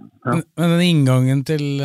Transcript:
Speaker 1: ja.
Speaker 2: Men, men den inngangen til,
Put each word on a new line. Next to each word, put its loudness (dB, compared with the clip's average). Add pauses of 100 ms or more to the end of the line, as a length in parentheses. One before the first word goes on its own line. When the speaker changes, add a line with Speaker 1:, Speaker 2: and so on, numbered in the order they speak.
(260)
Speaker 1:
ja. -4
Speaker 2:
Men, 0 (180)
men 0
den 2
inngangen 2
til, -4 (220)